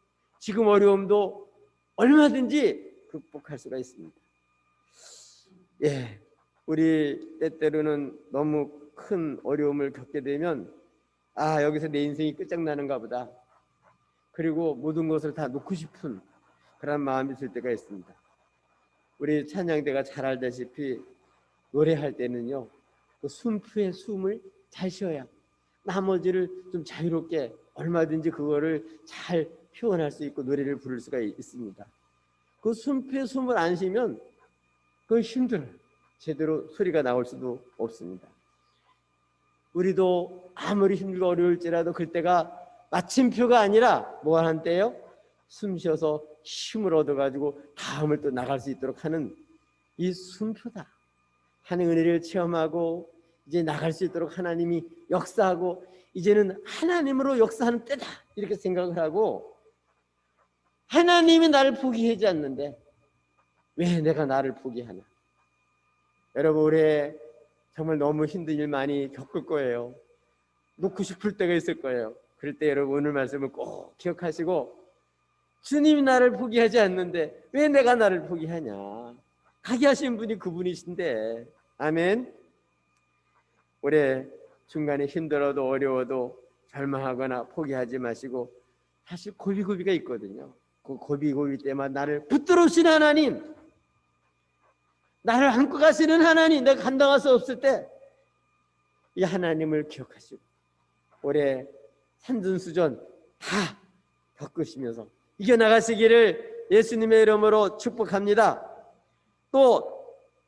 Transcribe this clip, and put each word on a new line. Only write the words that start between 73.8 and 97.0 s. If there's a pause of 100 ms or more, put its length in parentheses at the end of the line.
기억하시고 (840)
주님이
나를
포기하지
않는데
왜
내가
나를
포기하냐? (880)
가게
하신
분이
그분이신데. (320)
아멘. (1500)
올해 (400)
중간에
힘들어도
어려워도 (280)
절망하거나
포기하지
마시고 (520)
사실
고비고비가
있거든요. (300)
그
고비고비
때만
나를
붙들어
오신
하나님, (1700)
나를
안고
가시는
하나님,
내가
감당할